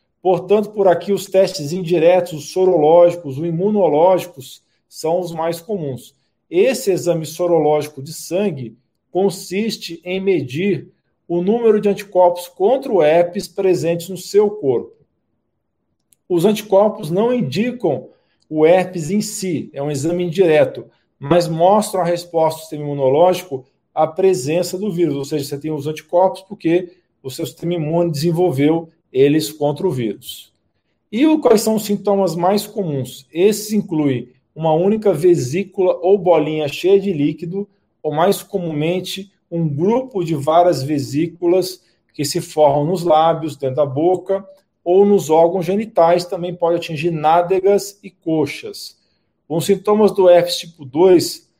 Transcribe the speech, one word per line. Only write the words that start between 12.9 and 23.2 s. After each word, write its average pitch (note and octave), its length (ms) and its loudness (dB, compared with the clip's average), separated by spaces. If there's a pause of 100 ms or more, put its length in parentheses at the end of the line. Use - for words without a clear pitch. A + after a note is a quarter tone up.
o F#3+ 100 2
herpes F3 460 2
presentes E3+ 600 -2
no F#3 80 -10
seu G#3 340 0
corpo. C3 400 -4 (1400)
Os F3 160 0
anticorpos G#3 680 2
não G#3+ 240 0
indicam F3 760 -4 (400)
o D#3 160 2
herpes F3+ 440 2
em G#3 120 0
si, F3+ 500 -6
é C3+ 100 -10
um C#3+ 80 -6
exame E3 360 -4
indireto, D#3 640 2 (300)
mas D#3+ 300 0
mostram F#3 540 2
a - 20 0
resposta E3 540 -2
do - 60 -16
sistema D3 200 -12
imunológico C#3+ 840 0 (300)